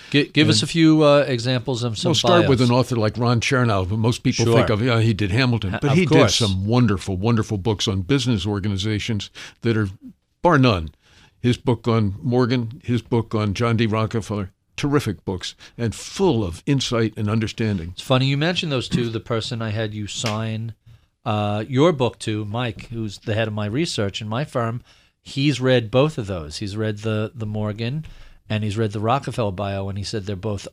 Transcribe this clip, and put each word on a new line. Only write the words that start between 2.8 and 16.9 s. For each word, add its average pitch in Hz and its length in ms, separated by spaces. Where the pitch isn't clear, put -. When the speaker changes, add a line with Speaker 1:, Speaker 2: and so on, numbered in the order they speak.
Speaker 2:
like 107 200
Ron 120 220
Chernow, 110 480
who 98 100
most 113 260
people 120 220
Speaker 1:
Sure. 117 100
Speaker 2:
think 107 140
of, 107 120
yeah, 120 180
he 110 140
did 98 180
Hamilton, 117 400
Speaker 1:
Ha-, 104 100
Speaker 2:
but 143 100
Speaker 1:
of 139 60
Speaker 2:
he 185 80
Speaker 1:
course. 131 320
Speaker 2:
did 113 80
some 95 200
wonderful, 107 500
wonderful 110 420
books 98 300
on 98 140
business 117 440
organizations 104 840
that 117 160
are, 107 100
bar 170 160
none. 98 340
His 123 140
book - 320
on 110 340
Morgan, 120 600
his 120 180
book - 320
on 107 200
John 117 240
D. 117 80
Rockefeller, 107 640
terrific 139 480
books - 320
and 117 180
full 147 480
of 87 220
insight 120 500